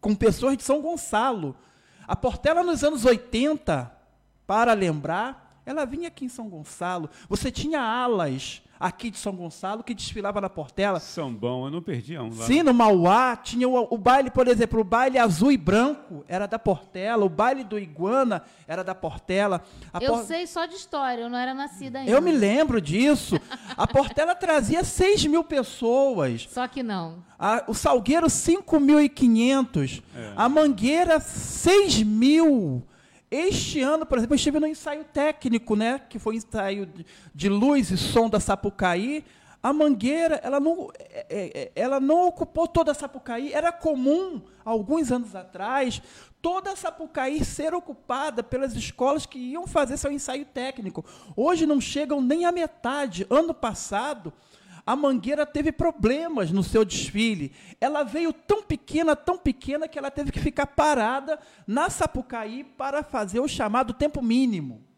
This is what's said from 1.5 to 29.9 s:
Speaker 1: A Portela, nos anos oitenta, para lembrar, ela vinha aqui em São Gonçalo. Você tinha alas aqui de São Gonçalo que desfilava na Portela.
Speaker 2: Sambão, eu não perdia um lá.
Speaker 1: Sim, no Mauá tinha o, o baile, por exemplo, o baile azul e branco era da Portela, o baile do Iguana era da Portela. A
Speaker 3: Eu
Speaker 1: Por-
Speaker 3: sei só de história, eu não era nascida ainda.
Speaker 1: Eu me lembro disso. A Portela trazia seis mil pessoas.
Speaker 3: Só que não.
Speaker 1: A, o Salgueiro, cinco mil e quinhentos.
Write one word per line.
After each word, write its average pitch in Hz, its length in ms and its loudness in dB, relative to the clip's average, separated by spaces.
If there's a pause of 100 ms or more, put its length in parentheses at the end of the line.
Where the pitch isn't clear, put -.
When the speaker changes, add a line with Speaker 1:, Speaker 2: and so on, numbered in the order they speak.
Speaker 1:
A - 100 -4
Portela, 320 480 0
nos 330 180 0
anos 294 220 0
oitenta, 240 880 0 (540)
para 226 260 4
lembrar, 185 960 -4
ela 285 180 -4
vinha 285 240 -8
aqui 302 160 -12
em 247 60 -8
São 226 180 -14
Gonçalo. 175 640 -8 (180)
Você 240 240 -4
tinha 302 300 -4
alas 220 800 -2 (180)
aqui 185 300 -6
de - 80 -16
São 202 160 -6
Gonçalo 185 480 -10
que 247 100 -10
desfilava 202 480 -6
na 196 80 -4
Portela. 180 520 -2
Speaker 2:
Sambão, 123 640 -6
eu 135 60 -8
não 165 120 -8
perdia 143 400 -8
um 113 60 -8
lá. 113 180 -8
Speaker 1:
Sim, 285 160 4
no 277 100 6
Mauá 220 640 6
tinha 247 320 -2
o, 247 240 0
o 233 60 -4
baile, 247 320 4
por 254 160 4
exemplo, 226 340 2
o 214 40 2
baile 254 340 2
azul 220 320 4
e 262 80 6
branco 190 680 0
era 190 180 -4
da 220 140 -6
Portela, 202 640 -2
o 190 40 2
baile 240 360 0
do 208 120 -8
Iguana 196 680 -2 (240)
era 175 160 -6
da 185 100 -6
Portela. 190 680 -2 (300)
A 180 60 -6
Speaker 3:
Eu 180 160 0
Speaker 1:
Por- 233 100 -4
Speaker 3:
sei 330 220 -6
só 339 180 -6
de 339 120 -12
história, 262 460 -6
eu 233 60 -8
não 247 80 -6
era 254 160 -4
nascida 269 460 -10
ainda. 254 120 -4
Speaker 1:
Eu 269 120 6
me 349 100 2
lembro 247 480 2
disso. 202 580 2 (380)
A 214 100 0
Portela 285 480 2
trazia 330 500 2
seis 381 420 2
mil 320 160 4
pessoas. 240 1040 0
Speaker 3:
Só 254 200 -6
que 269 140 -8
não. 180 400 -8 (160)
Speaker 1:
A, - 280 0
o 220 80 -4
Salgueiro, 277 560 2
cinco 339 480 2
mil 294 220 8
e 285 80 6
quinhentos. 240 920 2 (160)